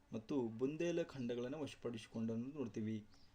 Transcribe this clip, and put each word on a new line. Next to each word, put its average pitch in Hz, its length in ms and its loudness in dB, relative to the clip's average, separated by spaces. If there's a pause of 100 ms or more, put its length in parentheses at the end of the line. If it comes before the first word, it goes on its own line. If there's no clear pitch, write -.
(120)
ಮತ್ತು 120 360 2
ಬುಂದೇಲ 156 540 2
ಖಂಡಗಳನ್ನು 123 580 -2
ವಶಪಡಿಸಿಕೊಂಡನು 117 960 -2
ನೋಡ್ತೀವಿ. 110 460 0 (300)